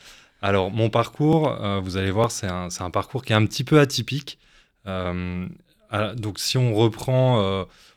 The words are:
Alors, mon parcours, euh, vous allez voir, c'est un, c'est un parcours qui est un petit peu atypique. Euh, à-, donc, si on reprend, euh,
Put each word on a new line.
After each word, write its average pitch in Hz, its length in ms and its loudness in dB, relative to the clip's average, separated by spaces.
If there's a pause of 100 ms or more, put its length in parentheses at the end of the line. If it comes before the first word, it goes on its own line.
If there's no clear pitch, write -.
(420)
Alors, 98 300 2
mon 113 180 2
parcours, 147 600 2
euh, 101 320 -2
vous 92 160 -6
allez 95 140 0
voir, 113 200 2
c'est - 160 -6
un, 90 220 -6
c'est - 140 -10
un 87 60 -6
parcours 107 360 -4
qui 113 80 0
est - 20 4
un 107 100 4
petit 120 200 -4
peu 151 160 6
atypique. 139 580 -4 (460)
Euh, 90 600 -4 (440)
à-, 104 260 -2
donc, 107 240 -6
si - 180 -2
on 123 160 2
reprend, 120 680 2
euh, 95 240 0 (320)